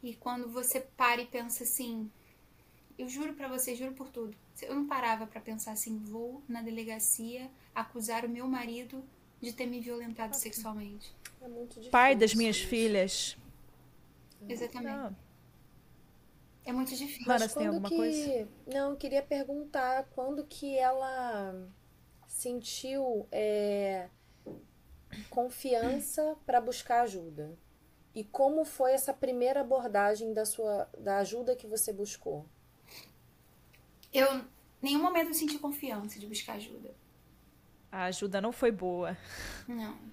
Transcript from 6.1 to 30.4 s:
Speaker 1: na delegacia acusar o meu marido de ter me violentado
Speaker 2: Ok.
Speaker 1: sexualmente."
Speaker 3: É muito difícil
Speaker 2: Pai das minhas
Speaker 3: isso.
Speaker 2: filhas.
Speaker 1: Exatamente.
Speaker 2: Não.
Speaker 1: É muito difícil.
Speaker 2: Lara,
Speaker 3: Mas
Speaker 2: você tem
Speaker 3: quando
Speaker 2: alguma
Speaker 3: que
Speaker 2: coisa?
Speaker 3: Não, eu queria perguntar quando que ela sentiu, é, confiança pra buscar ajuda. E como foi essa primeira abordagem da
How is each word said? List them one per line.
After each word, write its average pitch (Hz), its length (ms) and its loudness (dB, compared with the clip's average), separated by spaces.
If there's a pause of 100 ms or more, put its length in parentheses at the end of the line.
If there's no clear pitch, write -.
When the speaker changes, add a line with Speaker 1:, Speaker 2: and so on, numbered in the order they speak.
Speaker 1:
na 233 140 -6
delegacia 226 880 -2 (240)
acusar 226 500 -4
o 240 40 -2
meu 240 180 -4
marido 247 560 -4 (380)
de 233 120 -6
ter 247 140 -4
me 247 140 -4
violentado 233 540 -6
Speaker 2:
Ok. - 80 0
Speaker 1:
sexualmente." 214 720 -8 (280)
Speaker 3:
É 254 60 -14
muito 240 320 -12
difícil 240 120 -4
Speaker 2:
Pai 254 240 12
das 214 180 8
minhas 226 220 4
Speaker 3:
isso. - 160 0
Speaker 2:
filhas. 208 640 4 (1120)
Speaker 1:
Exatamente. 233 540 -6
Speaker 2:
Não. 196 140 -8 (1500)
Speaker 1:
É 254 80 -6
muito 262 240 0
difícil. 262 300 -6
Speaker 2:
Lara, 247 120 6
Speaker 3:
Mas 220 100 4
Speaker 2:
você - 80 -4
tem 302 100 2
Speaker 3:
quando - 0 -
Speaker 2:
alguma 311 240 0
Speaker 3:
que 339 60 0
Speaker 2:
coisa? 294 520 0 (180)
Speaker 3:
Não, 277 240 0
eu 285 60 -4
queria 277 260 0
perguntar 277 800 0 (100)
quando 285 320 -4
que 277 320 -2
ela 247 880 0 (580)
sentiu, 247 1040 -2
é, 202 800 2 (1200)
confiança 254 1040 0 (100)
pra 247 140 6
buscar 240 420 2
ajuda. 165 540 -6 (580)
E 214 100 -6
como 285 400 4
foi 262 280 4
essa 269 200 2
primeira 254 480 2
abordagem 220 720 2
da 214 140 0